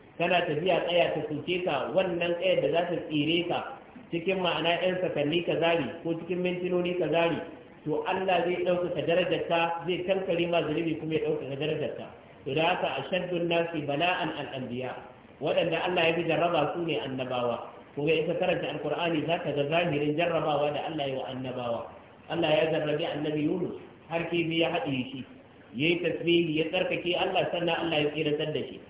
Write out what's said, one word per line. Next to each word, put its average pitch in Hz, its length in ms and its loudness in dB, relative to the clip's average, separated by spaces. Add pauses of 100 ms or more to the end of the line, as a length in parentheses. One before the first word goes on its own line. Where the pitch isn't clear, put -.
(180)
kana 175 260 2
tafiya 165 400 2
ƙaya 170 320 4
ta 156 60 -2 (100)
soke 160 320 -2
ka, 165 120 0 (200)
wannan 175 400 2
ƙayar 175 260 4
da 147 60 2
za 160 160 4
ta 175 120 -2 (120)
tsire 156 400 2
ka 143 120 0 (520)
cikin 185 320 0
ma'ana 165 400 2
ƴan 185 160 2
sakanni 151 460 0
ka 165 100 0
zari 165 320 2 (160)
ko 165 160 0
cikin 180 240 -4
mintinoni 180 560 0
ka 160 80 0
zari, 160 320 2 (460)
to, 151 180 0
Allah 190 400 2
zai 175 160 0
ɗaukaka 175 480 0
darajar 160 400 2
ka, 170 400 0
zai 175 160 -2
kankare 185 480 0
ma 170 160 4
zunubi 156 320 0
kuma 156 160 -4
ya 151 40 4 (120)
ɗaukaka 139 240 -4
darajar 151 400 -2
ka. 110 100 -10 (380)
To, 131 100 -4
da 165 220 2
haka 180 120 -2 (200)
ashaddun 175 400 -2
nasi 165 400 0
bala'an 160 480 0
al-anbiya, 127 560 -6 (480)
waɗanda 165 400 0
Allah 180 240 0
ya 165 120 4
fi 170 120 0
jarraba 156 480 2
su 175 80 -2
ne 151 160 -2
annabawa. 127 680 -2 (260)
Ko 147 100 -2
ga 160 80 4
in 160 140 2
ka 175 100 0
karanta 180 320 0
Alkur'ani 151 560 0
za 170 160 2
ka 170 100 -4
ga 143 140 2
zahirin 151 500 2
jarrabawa 156 560 2
da 143 140 -4
Allah 147 240 -4
ya 135 80 -4
wa 123 80 -4
annabawa. 123 560 -4 (480)
Allah 160 180 0
ya 156 220 4
jarrabi 151 340 0
annabi 151 400 -2
Yunus 180 380 -2 (260)
har 165 220 -4
kifi 165 320 0
ya 165 80 4
haɗiye 151 400 0
shi, 131 160 -10 (480)
ya 135 160 2
yi 175 80 6
tasbihi, 170 560 2
ya 160 160 2
tsarkake 175 480 0
Allah, 185 320 0
sannan 170 260 0
Allah 165 240 0
ya 147 120 2
tsiratar 151 420 0
da 131 80 0
shi. - 160 -8 (120)